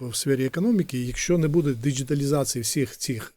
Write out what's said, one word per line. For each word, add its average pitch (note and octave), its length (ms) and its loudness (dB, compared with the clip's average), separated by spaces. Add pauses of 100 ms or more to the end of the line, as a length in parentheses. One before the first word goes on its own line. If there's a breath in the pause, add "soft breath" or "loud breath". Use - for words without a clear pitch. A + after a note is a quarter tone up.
в A2+ 60 -6
сфері C3 300 2
економіки, F3+ 580 0
якщо B2 340 0
не D#3+ 100 4
буде D3 260 4
диджиталізації C3+ 880 0
всіх - 340 -2
цих - 400 -6